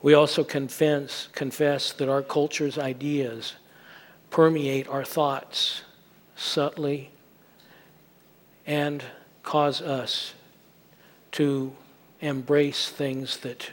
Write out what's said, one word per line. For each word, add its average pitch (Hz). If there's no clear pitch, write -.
We 147
also 147
confess, 143
confess 143
that 135
our 135
culture's 147
ideas 131
permeate 143
our 135
thoughts -
subtly 143
and 147
cause 147
us 135
to 139
embrace 143
things 131
that -